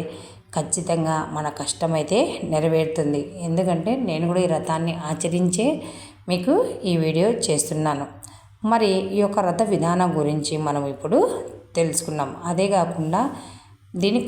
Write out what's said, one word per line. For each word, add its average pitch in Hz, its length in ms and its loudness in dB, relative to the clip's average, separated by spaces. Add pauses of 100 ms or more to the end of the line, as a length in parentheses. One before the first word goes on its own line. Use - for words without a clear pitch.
(560)
ఖచ్చితంగా 160 640 0 (180)
మన 151 100 -4 (140)
కష్టమైతే 165 600 0 (340)
నెరవేరుతుంది. 156 680 2 (260)
ఎందుకంటే 170 460 0 (140)
నేను 165 240 0
కూడా 180 140 4
ఈ 170 80 0
వ్రతాన్ని 160 400 -2 (180)
ఆచరించే 180 560 0 (640)
మీకు 185 220 2 (360)
ఈ 170 40 4 (120)
వీడియో 165 240 4 (180)
చేస్తున్నాను. 147 580 0 (680)
మరి 220 200 4 (240)
ఈ 208 80 4
యొక్క 202 220 0
వ్రత 175 160 2 (140)
విధానం 175 340 2 (100)
గురించి 147 360 0 (120)
మనం 143 160 0 (100)
ఇప్పుడు 180 260 2 (600)
తెలుసుకున్నాం. 151 520 -2 (200)
అదే 190 160 2 (100)
కాకుండా 170 440 0 (800)
దీనికి 214 280 2